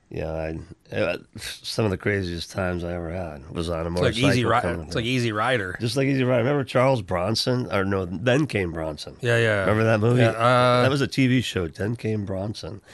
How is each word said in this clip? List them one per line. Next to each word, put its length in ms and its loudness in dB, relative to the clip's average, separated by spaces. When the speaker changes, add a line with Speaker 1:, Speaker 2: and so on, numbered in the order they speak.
Speaker 1:
yeah, 200 -6
I, 40 -8
uh, 220 -2
some 480 -6
of 60 0
the 60 -2
craziest 520 -4
times 340 -4
I 100 -6
ever 180 -6
had 400 -10
was 180 -4
on 160 -4
a 60 -4
Speaker 2:
It's 100 0
like 160 2
Easy 260 2
Speaker 1:
motorcycle 60 2
Speaker 2:
Ri-, 120 4
Speaker 1:
coming 260 -4
Speaker 2:
it's 80 -6
like 80 -2
Speaker 1:
from 60 -4
Speaker 2:
Easy 220 0
Rider. 480 -2
Speaker 1:
Just 160 -4
like 120 2
Easy 160 2
Rider. 160 2
Remember 240 2
Charles 400 2
Bronson? 680 0
Or 140 2
no, 200 0
Then 420 0
Came 240 -2
Bronson. 500 -8
Speaker 2:
Yeah, 160 2
yeah. 220 2
Speaker 1:
Remember 240 2
that 160 4
movie? 220 4
Speaker 2:
Yeah, 80 6
uh, 520 4
Speaker 1:
That 80 4
was 120 0
a 60 0
T 200 2
V 140 4
show, 260 -2
Then 280 -4
Came 300 -4
Bronson. 560 -8